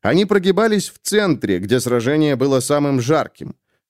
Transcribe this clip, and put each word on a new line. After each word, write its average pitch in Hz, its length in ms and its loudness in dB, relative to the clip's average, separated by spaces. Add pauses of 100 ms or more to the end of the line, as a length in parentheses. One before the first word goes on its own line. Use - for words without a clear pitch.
Они 160 240 2
прогибались 196 640 0
в - 120 -20
центре, 160 580 0
где 104 200 0
сражение 131 560 0
было 135 240 0
самым 143 420 0
жарким. 135 540 -4 (340)